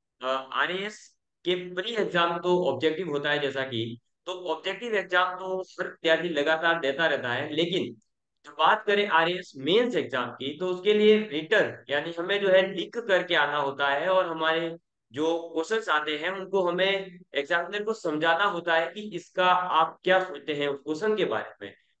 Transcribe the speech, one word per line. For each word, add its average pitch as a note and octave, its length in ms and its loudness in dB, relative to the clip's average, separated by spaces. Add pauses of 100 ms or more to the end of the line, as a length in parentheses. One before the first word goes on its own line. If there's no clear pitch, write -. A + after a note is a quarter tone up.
(220)
अ, C3 320 -2
आरएएस F#3 640 -4 (280)
के F3+ 100 2
प्री F3+ 400 -6
एग्जाम E3+ 420 0
तो F3+ 360 2
ऑब्जेक्टिव D#3 360 0
होता C#3+ 220 -2
है D3 80 0
जैसा C3+ 240 -2
कि, B2 360 -6 (260)
तो F3+ 80 -8
ऑब्जेक्टिव F#3 640 -6
एग्जाम F3+ 400 2
तो F#3 260 -4
हर - 260 -8
विद्यार्थी E3 420 0
लगातार D#3+ 500 2
देता C#3 280 0
रहता B2 260 0
है, D3 200 -4
लेकिन D#3+ 400 -2 (520)
जब - 60 -20
बात F#3+ 320 4
करें G3+ 240 2
आरएएस F3 500 0
मेंस G3 380 2
एग्जाम B2 360 -2
की D3 260 -8
तो F#3 100 -4
उसके F3+ 260 0
लिए G#3+ 240 8
रिटन F3 720 0
यानी D3+ 300 -2
हमें G3 220 -2
जो G3 80 2
है F#3+ 260 6
लिख G#3 220 -6
करके F3+ 380 0
आना D3 220 2
होता C#3 300 -2
है D3 220 0
और F#3 180 2
हमारे E3 500 -2 (340)
जो E3 420 -2
क्वेश्चंस F3 360 -2
आते D3+ 280 0
हैं D#3+ 120 -4
उनको F#3+ 340 -2
हमें F#3 560 0 (140)
एग्जामिनर F3 500 -2
को A3 100 -2
समझाना E3 500 0
होता E3+ 320 0
है E3 120 2
कि G#3 280 -10
इसका F3+ 380 -2
आप D#3+ 500 2
क्या F#3 160 6
सोचते D3 340 -6
हैं C#3+ 140 -2
उस C#3 120 -2
क्वेश्चन G3 360 0
के F3+ 100 2
बारे G#2 400 -4
में। G2 80 -14 (280)